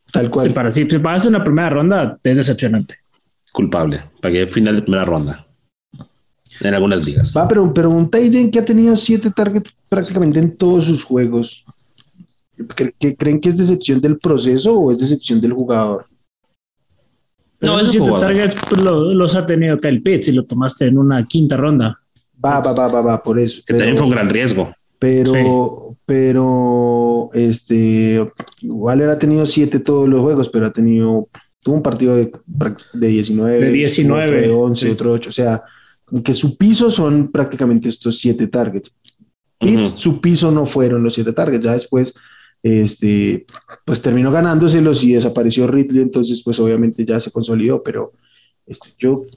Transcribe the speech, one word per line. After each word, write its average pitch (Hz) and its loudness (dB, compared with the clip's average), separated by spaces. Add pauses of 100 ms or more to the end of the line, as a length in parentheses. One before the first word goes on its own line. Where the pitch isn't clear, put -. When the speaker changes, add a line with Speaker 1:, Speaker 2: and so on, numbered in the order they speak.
(120)
Speaker 1:
tal 120 -2
cual. - 0
Speaker 2:
Sí, 127 0
para, 120 -2
si, 147 -2
si 160 0
pagas 170 0
una 220 2
primera 160 0
ronda, 151 0
es 127 2
decepcionante. 117 -2 (560)
Speaker 3:
Culpable. 80 -2 (180)
Pagué 90 0
final 107 0
de 104 0
primera 95 -2
ronda. 78 -4 (1120)
En 98 -4
algunas 95 0
ligas. - -2
Speaker 1:
Va, - 2
pero, 196 2
pero 165 2
un 165 0
tight 233 2
end 240 2
que 233 0
ha 226 0
tenido 226 4
siete 220 0
targets 208 -2 (140)
prácticamente 180 0
en 165 0
todos 180 2
sus 156 -2
juegos. 120 -2 (920)
¿Cre-, 120 -6
que, 143 -2
creen 147 0
que 175 0
es 170 0
decepción 175 0
del 151 0
proceso 131 0
o 160 2
es 120 0
decepción 131 -2
del 120 0
jugador? 113 -2 (1500)
Speaker 3:
No, 156 0
Speaker 2:
Pero - -
Speaker 3:
es 208 0
Speaker 2:
esos 220 2
Speaker 3:
el 240 2 (100)
Speaker 2:
siete 135 2
Speaker 3:
jugador. 95 0
Speaker 2:
targets, 202 0 (120)
pues, 190 2
lo, 175 2
los 180 2
ha 180 -2
tenido 165 2
Kyle 131 0
Pitts 185 0
y 143 2
lo 127 2
tomaste 127 -2
en 131 4
una 139 2
quinta 151 0
ronda. 131 0 (440)
Speaker 1:
Va, 139 0
va, 131 -2
va, 127 0
va, 120 0
va, 113 0
por 113 -2
eso. 117 -2
Speaker 3:
Que 113 -2
también 113 2
Speaker 1:
Pero, 113 2
Speaker 3:
fue 147 2
un 127 2
gran 107 0
riesgo. 104 -2 (260)
Speaker 1:
pero, 131 2
Speaker 2:
Sí. 127 -2
Speaker 1:
pero, 123 0
este, 113 0 (360)
Waller 120 -2
ha 151 0
tenido 151 2
siete 147 0
todos 139 0
los 131 2
juegos, 139 0
pero 110 0
ha 104 -4
tenido, 113 0 (340)
tuvo 143 -2
un 151 -2
partido 123 0
de, 120 0 (600)
de 117 -2
diecinueve, 110 0
Speaker 2:
De 135 0
diecinueve. 143 0
Speaker 1:
otro - 2
de - 2
once, 120 0
Speaker 2:
Sí. 113 0
Speaker 1:
otro 117 -2
de 117 2
ocho. 117 -6
O - -14
sea, 113 -2 (640)
que 139 -2
su 131 -2
piso 220 4
son 147 0
prácticamente 123 -2
estos 117 -6
siete 120 -2
targets. 101 -6 (680)
Pitts, 214 2
Speaker 3:
Ujú. - -8
Speaker 1:
su 160 -2
piso 170 2
no 151 2
fueron 120 0
los 117 -2
siete 113 -2
targets. 139 -2
Ya 117 0
después, 127 -2 (480)
este, 104 0 (400)
pues 123 -4
terminó 127 0
ganándoselos 156 2
y 123 4
desapareció 120 0
Ridley, 131 2
entonces 120 -2
pues 117 -4
obviamente 113 0
ya 113 -2
se 110 -10
consolidó, 113 -2
pero, 110 -8 (520)
este, - -20
yo 131 -2 (100)